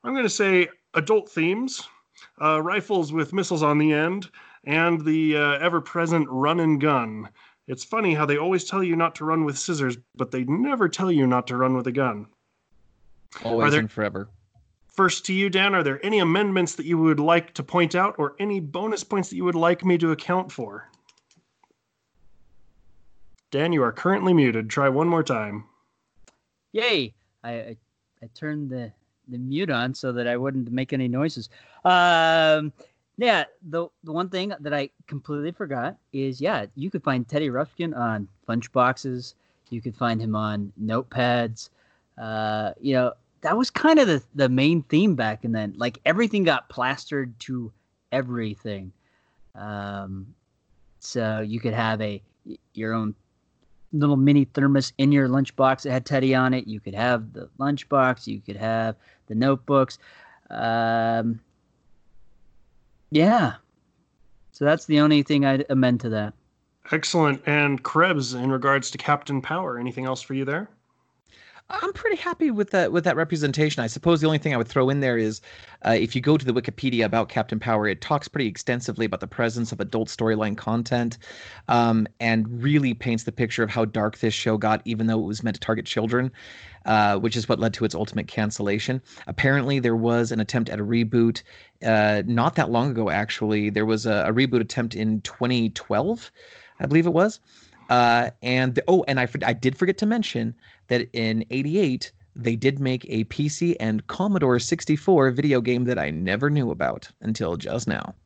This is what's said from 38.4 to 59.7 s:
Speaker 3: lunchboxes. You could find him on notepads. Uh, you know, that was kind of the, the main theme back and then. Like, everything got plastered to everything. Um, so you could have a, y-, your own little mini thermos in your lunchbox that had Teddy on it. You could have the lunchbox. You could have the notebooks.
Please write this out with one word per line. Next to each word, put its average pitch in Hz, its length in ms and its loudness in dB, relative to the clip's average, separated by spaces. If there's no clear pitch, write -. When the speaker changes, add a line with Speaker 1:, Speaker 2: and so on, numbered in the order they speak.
Speaker 3:
lunchboxes. 123 880 -2
You 113 120 -8
could 117 140 -10
find 113 260 -2
him 110 140 -2
on 104 360 -4
notepads. 117 880 -2
Uh, 107 600 -4
you 139 140 -2
know, 127 200 2
that 170 140 0
was 247 140 0
kind 311 300 4
of 247 80 6
the, 147 160 2
the 139 160 2
main 143 340 4
theme 180 300 4
back 110 300 -2
and 117 100 -4
then. 104 240 -4
Like, 120 280 -4
everything 202 380 2
got 147 260 0
plastered 131 720 -4
to 123 300 -8
everything. 110 800 -6
Um, 101 800 -10
so 110 420 -4
you 110 180 -6
could 113 140 -4
have 113 280 0
a, 104 180 -6
y-, - 120 -14
your 110 200 -4
own 110 200 -2
little 147 240 2
mini 139 300 6
thermos 139 520 2
in 139 140 4
your 139 160 4
lunchbox 131 560 2
that 139 80 -6
had 127 140 -2
Teddy 135 280 2
on 127 200 4
it. 127 120 -2
You 107 140 -10
could 98 160 -12
have 113 380 0
the - 140 -16
lunchbox. 135 640 0
You 107 140 -8
could 101 160 -12
have 113 400 -2
the 110 80 -8
notebooks. 131 640 2